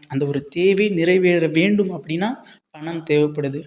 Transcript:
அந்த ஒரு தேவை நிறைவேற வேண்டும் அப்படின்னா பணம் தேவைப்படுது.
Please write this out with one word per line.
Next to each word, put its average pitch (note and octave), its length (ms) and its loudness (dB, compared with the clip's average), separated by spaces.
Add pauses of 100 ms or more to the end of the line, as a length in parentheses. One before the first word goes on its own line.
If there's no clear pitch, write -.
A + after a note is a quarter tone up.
அந்த C#3+ 180 -2
ஒரு C#3 200 -4
தேவை F#3+ 420 2
நிறைவேற F3 580 2
வேண்டும் F#3 440 2
அப்படின்னா F3 440 -6 (360)
பணம் D#3+ 400 -10
தேவைப்படுது. D3 560 0